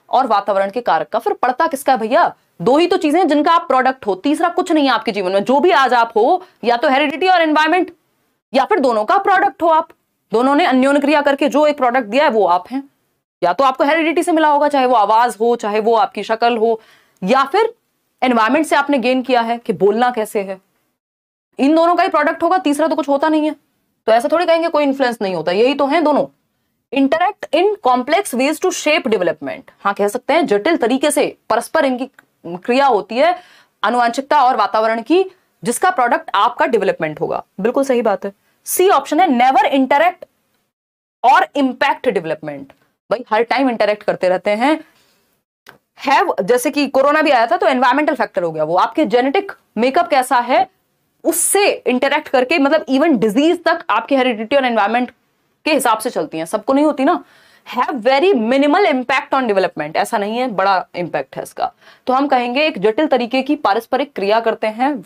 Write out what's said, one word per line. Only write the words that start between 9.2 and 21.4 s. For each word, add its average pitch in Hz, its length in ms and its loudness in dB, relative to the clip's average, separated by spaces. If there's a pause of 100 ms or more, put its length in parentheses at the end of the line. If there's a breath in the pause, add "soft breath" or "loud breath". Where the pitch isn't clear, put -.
हो 349 80 2
आप। 320 180 2 (440)
दोनों 254 220 2
ने 311 120 2
अन्योन्य 262 340 2
क्रिया 285 220 2
करके 277 260 0
जो 277 180 2
एक 294 100 0
प्रोडक्ट 254 300 -2
दिया 247 180 0
है 302 60 2
वो 220 160 2
आप 180 240 0
हैं। 269 120 -8 (600)
या 175 100 0
तो 277 120 0
आपको 262 200 2
हेरिडिटी 311 380 0
से 349 100 -2
मिला 311 160 2
होगा, 294 200 2
चाहे 277 180 0
वो 254 100 2
आवाज 220 440 2
हो, 240 160 2
चाहे 214 240 -4
वो 226 160 2
आपकी 208 280 -2
शक्ल 233 320 0
हो, 220 240 0 (420 soft breath)
या 254 240 2
फिर 440 260 0 (500)
एनवायरनमेंट 254 440 2
से 330 100 0
आपने 285 240 0
गेन 254 220 0
किया 240 200 0
है 233 160 -4
कि 233 160 -6
बोलना 214 380 0
कैसे 214 300 -4
है। 190 180 -12 (1000)